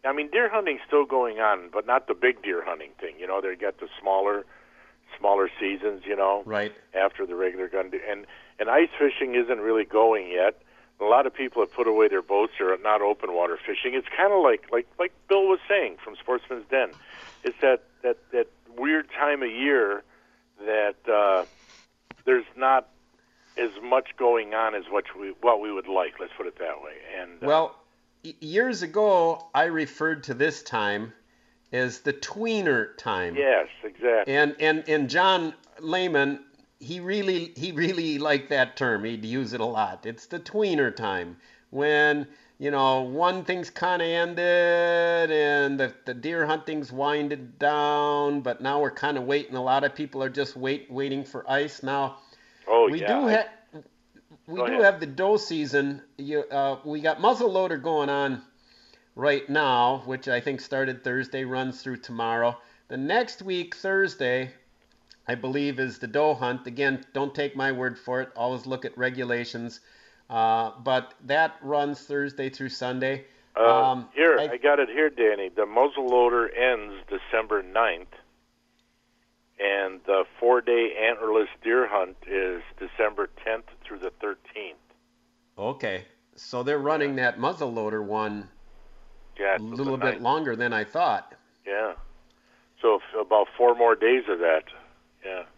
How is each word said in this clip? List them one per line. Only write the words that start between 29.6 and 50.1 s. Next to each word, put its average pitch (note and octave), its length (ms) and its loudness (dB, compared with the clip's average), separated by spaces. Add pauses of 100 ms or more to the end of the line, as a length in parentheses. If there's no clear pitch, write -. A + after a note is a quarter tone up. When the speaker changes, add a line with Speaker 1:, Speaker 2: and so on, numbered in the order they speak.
Speaker 2:
referred D#3 600 -4
to C3 100 -6
this D3+ 260 0
time G#2+ 520 -4 (600)
as B2 280 -2
the C#3+ 120 -2
tweener F#3 840 -2
time. F#2 380 -4
Speaker 1:
Yes, C3 320 2 (160)
exactly. A2+ 520 0
Speaker 2:
And, D3 240 2
and, D#3 280 2
and D3+ 220 0
John F3 460 2 (240)
Lehman, D#3 600 0 (380)
he D#3+ 200 -10
really, F#3 560 -2
he E3 160 -8
really E3 480 -2
liked C#3+ 300 0
that B2+ 280 2
term. A2+ 260 0
He'd A2 220 -6
use A#2 280 -4
it A#2 80 -4
a A2 40 2
lot. G#2+ 400 -2
It's A#2 220 -12
the F3 120 -8
tweener E3+ 560 0
time F#2 420 -6 (340)
when, D3 560 2 (320)
you C#3 100 -4
know, C3+ 320 2
one E3 440 0
thing's F3+ 240 -4
kinda F3 360 -2
ended E3+ 1300 2
and D3 480 2
the, B2+ 140 0 (120)
the B2 80 -6
deer D#3 320 -2
hunting's D3+ 460 -4
winded C#3+ 680 -4
down, D3 840 2
but B2 200 -4
now C#3 200 0
we're C3+ 100 0
kinda C#3+ 300 -4
waiting. C#3 340 -2
A B2+ 80 -4
lot C3 200 2
of C3+ 120 -2
people C3+ 280 -8